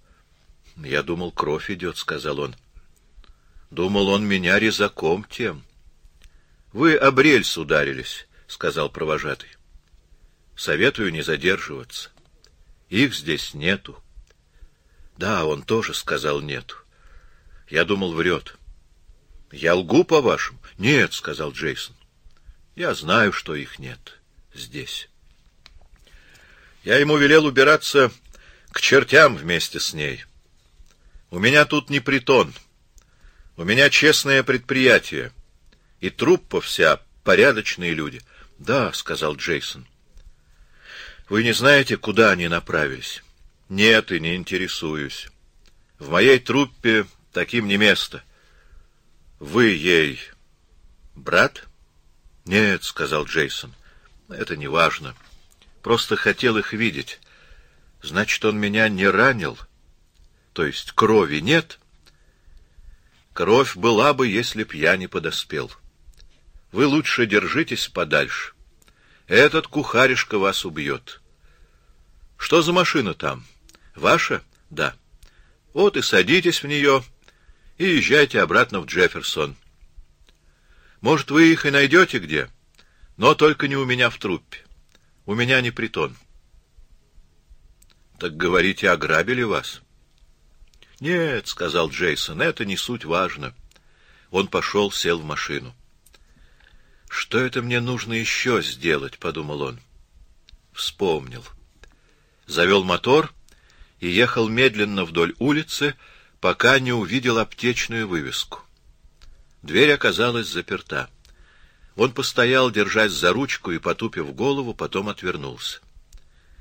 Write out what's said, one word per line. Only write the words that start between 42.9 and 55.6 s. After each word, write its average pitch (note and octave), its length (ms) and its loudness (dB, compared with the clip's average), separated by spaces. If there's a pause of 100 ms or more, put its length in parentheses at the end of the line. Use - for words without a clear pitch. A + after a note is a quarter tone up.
«Нет, G#2+ 440 2
и F2 80 -2
не E2 160 -4
интересуюсь. E2 920 -8 (680)
В C#2 120 -16
моей A2+ 280 6
труппе A#2+ 720 0 (260)
таким G#2 340 -4
не G2 100 0
место». G2+ 460 2 (1160)
«Вы G2+ 300 2
ей D#2+ 500 2 (960)
брат?» - 480 0 (800)
«Нет», — G2 400 0
сказал D2+ 400 -4
Джейсон. C#2 480 -4 (560)
«Это - 260 -10
не D2 120 -10
важно. D2+ 480 0 (680)